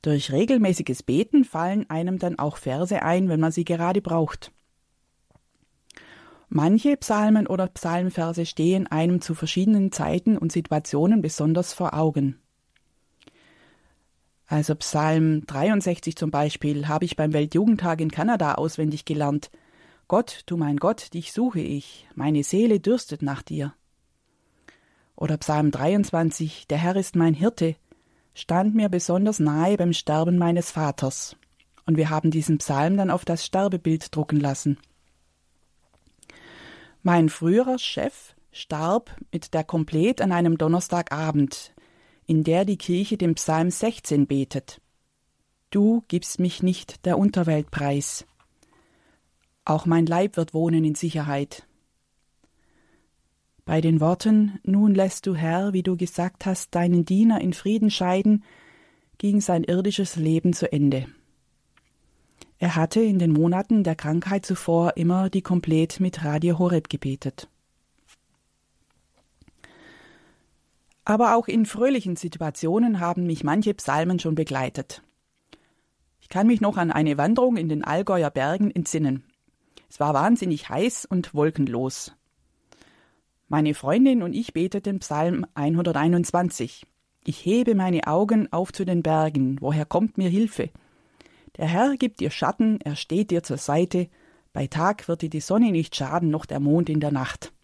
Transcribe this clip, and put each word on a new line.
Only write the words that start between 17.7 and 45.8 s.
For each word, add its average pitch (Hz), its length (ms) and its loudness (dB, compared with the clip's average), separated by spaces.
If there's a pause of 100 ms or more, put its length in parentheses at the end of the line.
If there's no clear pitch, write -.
in 156 100 0
Kanada 180 440 0
auswendig 151 500 -4
gelernt. 147 460 -2 (580)
„Gott, - 380 0
du 175 100 -6
mein 147 220 -2
Gott, - 340 -2
dich - 220 -10
suche 226 260 -2
ich, - 540 -8
meine 147 280 0
Seele 208 380 2
dürstet 202 400 -2
nach 139 220 -4
dir.“ 147 320 -8 (1400)
Oder 156 200 -2
Psalm 151 340 0
dreiundzwanzig, 165 960 -2
„Der 147 120 -2
Herr 175 180 0
ist 190 180 -4
mein 165 200 4
Hirte, 165 420 0 (560)
stand 190 420 0
mir 214 140 2
besonders 185 500 0
nahe 160 380 2
beim 175 160 2
Sterben 165 460 0
meines 170 320 0
Vaters.“ - 680 -4 (480)
Und 160 140 2
wir 156 100 2
haben 156 220 0
diesen 156 260 0
Psalm 151 400 0
dann 190 140 0
auf 180 160 -2
das 170 180 -4
Sterbebild 180 720 -2
drucken 151 240 0
lassen. 139 380 -2 (2250)
Mein 175 240 4
früherer 233 500 0
Chef - 560 -8 (160)
starb 170 680 -4 (140)
mit - 240 -10
der 160 80 0
Komplet 160 580 0
an 190 120 0
einem 170 260 2
Donnerstagabend, 156 1120 -2 (540)
in 160 160 2
der 165 220 2
die 196 120 -2
Kirche 190 400 -2
den 165 200 0
Psalm 160 340 0
sechzehn 156 560 -2
betet. - 560 -6 (880)
„Du 220 380 4